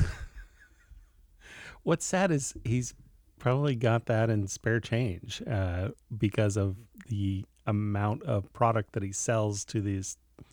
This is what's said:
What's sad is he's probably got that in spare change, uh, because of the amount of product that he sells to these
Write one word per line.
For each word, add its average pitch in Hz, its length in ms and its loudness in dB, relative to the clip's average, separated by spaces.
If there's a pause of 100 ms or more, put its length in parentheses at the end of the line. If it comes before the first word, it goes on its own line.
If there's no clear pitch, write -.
(1800)
What's - 220 2
sad 190 260 2
is 139 220 0 (100)
he's 123 300 0 (460)
probably 135 360 2
got 117 300 2
that 113 240 4
in 104 180 2
spare 113 320 0
change, 117 680 -2
uh, 92 400 0 (260)
because 104 420 2
of 98 180 0 (320)
the 98 360 -2 (220)
amount 104 580 0
of 104 300 -2
product 113 400 2
that 110 100 -2
he 98 80 -6
sells 107 540 -2
to 110 160 -2
these 98 360 -4 (340)